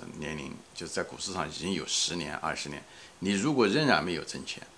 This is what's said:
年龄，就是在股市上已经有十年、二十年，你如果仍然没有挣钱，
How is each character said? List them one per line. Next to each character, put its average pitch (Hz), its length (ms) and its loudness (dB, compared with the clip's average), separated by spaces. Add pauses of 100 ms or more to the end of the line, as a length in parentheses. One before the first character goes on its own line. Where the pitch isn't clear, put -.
(180)
年 76 180 -4
龄， 71 160 -6 (220)
就 85 120 -8
是 78 60 -10
在 92 100 0
股 - 160 -8
市 - 140 -4
上 85 160 -2
已 78 40 -10
经 85 200 -2
有 80 140 0
十 - 300 2
年、 76 200 -4
二 78 180 -2
十 - 140 -6
年， 71 140 -8 (380)
你 95 120 2
如 113 220 4
果 120 120 8
仍 139 200 6
然 82 180 6
没 90 80 0
有 78 120 -2
挣 - 200 -8
钱， - 180 -8 (160)